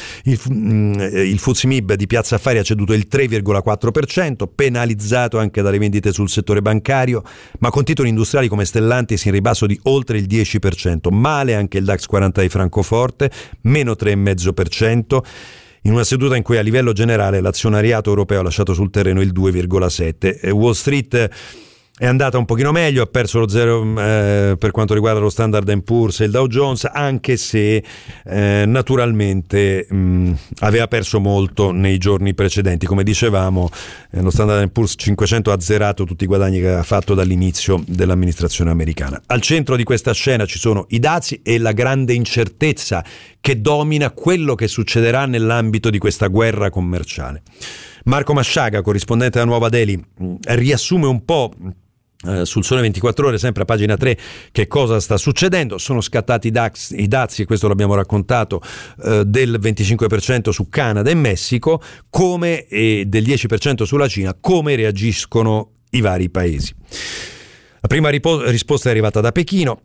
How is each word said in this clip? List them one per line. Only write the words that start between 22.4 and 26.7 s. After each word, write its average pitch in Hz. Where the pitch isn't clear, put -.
pochino 131
meglio, 151
ha 110
perso 117
lo 110
zero, 117
eh, 101
per 104
quanto 107
riguarda 107
lo 104
Standard 104
and 101
Poor's 117
e 110
il 104
Dow 127
Jones, 127